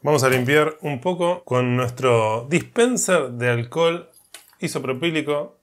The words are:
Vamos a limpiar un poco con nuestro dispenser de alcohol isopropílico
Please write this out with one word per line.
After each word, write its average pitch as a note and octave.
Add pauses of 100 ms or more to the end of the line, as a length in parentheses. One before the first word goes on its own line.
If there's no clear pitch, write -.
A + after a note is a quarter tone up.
Vamos C#3+
a C3
limpiar C#3+
un C#3+
poco F3
con B2
nuestro A#2+
dispenser F3+
de A#2+
alcohol D#3+ (520)
isopropílico D3